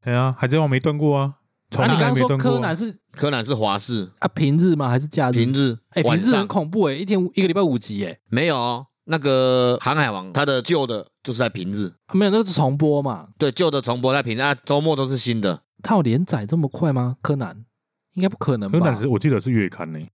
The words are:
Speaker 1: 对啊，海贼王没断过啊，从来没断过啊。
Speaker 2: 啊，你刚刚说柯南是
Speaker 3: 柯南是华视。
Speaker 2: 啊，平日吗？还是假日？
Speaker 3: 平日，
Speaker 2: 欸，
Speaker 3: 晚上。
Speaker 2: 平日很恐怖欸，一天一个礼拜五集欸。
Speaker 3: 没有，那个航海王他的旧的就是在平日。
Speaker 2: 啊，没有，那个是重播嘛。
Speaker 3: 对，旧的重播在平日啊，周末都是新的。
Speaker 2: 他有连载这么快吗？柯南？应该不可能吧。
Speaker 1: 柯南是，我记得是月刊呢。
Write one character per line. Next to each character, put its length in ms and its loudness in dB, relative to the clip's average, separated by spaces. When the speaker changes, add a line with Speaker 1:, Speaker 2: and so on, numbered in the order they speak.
Speaker 1:
对 100 -2
啊， 220 0
海 120 -2
贼 100 2
王 100 2
没 120 2
断 180 -2
过 180 2
啊， 160 -2
从 140 0
来 40 4
没 80 4
断 160 2
过 60 2
啊。 0 -
Speaker 2:
啊， 0 -
你 20 2
刚 80 2
刚 0 -
说 240 0
柯 60 2
南 180 -2
是 200 -6
Speaker 3:
柯 180 -2
南 140 -2
是 100 -2
华 240 0
视。 400 -4
Speaker 2:
啊， 160 -4
平 240 2
日 160 4
吗？ 140 -2
还 100 2
是 80 -4
假 240 0
日？ 40 0
Speaker 3:
平 180 2
日， 240 0
Speaker 2:
欸， 120 -2
Speaker 3:
晚 180 2
上。 40 -4
Speaker 2:
平 80 4
日 60 4
很 100 -2
恐 200 -2
怖 180 0
欸， 120 -2
一 60 -6
天 200 0
一 80 2
个 40 2
礼 80 0
拜 80 2
五 160 2
集 260 -6
欸。 140 -10
Speaker 3:
没 180 0
有， 380 -2
那 160 -2
个 600 2
航 140 0
海 160 2
王 220 -8
他 120 2
的 160 0
旧 240 0
的 220 -6
就 100 -8
是 60 -6
在 100 0
平 240 -6
日。 200 -4
Speaker 2:
啊， 80 -20
没 100 4
有， 80 4
那 60 4
个 60 2
是 80 -6
重 240 0
播 240 2
嘛。 280 -6
Speaker 3:
对， 140 0
旧 180 0
的 100 -2
重 200 -4
播 120 2
在 100 0
平 140 -4
日 40 -4
啊， 120 2
周 160 2
末 160 0
都 120 -2
是 80 -2
新 240 -2
的。 220 -2
Speaker 2:
他 120 0
有 80 4
连 220 2
载 200 -4
这 120 -2
么 120 0
快 240 -2
吗？ 300 -2
柯 140 -2
南？ 280 -8
应 80 -2
该 60 2
不 80 -4
可 200 0
能 120 -4
吧。 100 2
Speaker 1:
柯 60 4
南 120 2
是， 100 -2
我 100 2
记 140 2
得 80 2
是 140 -2
月 160 2
刊 240 -10
呢。 80 -10